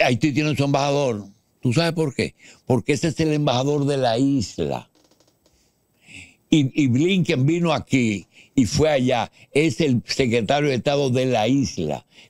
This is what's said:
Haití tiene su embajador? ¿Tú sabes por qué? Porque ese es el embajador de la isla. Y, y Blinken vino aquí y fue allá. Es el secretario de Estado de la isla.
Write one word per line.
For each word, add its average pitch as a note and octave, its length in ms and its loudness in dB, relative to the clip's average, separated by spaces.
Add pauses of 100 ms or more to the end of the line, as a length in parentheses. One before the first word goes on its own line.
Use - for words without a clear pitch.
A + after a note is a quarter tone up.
Haití C3 300 2
tiene D3+ 240 -2
su C#3+ 80 0
embajador? C#3 640 -2 (340)
¿Tú A#2+ 140 -2
sabes E3 180 0
por D#3+ 220 -4
qué? E2 200 -4 (320)
Porque B2+ 280 0
ese - 140 -2
es D3+ 120 -4
el D#3 140 0
embajador C#3+ 500 0
de C#3 140 0
la A#2+ 180 0
isla. F#2+ 720 -2 (1600)
Y, D3+ 340 2
y C#3 40 4
Blinken D#3 580 0
vino E3 300 0
aquí A2 520 -2 (280)
y C3 100 2
fue C#3+ 240 2
allá. B2+ 420 0 (220)
Es D3+ 300 0
el B2+ 240 2
secretario C3+ 640 0
de C3 60 0
Estado C#3 340 0
de B2+ 160 0
la A#2 200 0
isla. F#2+ 600 -2 (240)